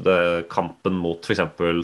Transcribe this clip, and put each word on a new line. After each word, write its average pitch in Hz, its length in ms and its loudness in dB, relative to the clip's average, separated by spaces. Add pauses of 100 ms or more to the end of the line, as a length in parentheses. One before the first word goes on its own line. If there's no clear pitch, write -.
det, 92 100 6 (320)
kampen 92 460 -2
mot 85 320 -2
for 110 80 0
eksempel 85 500 0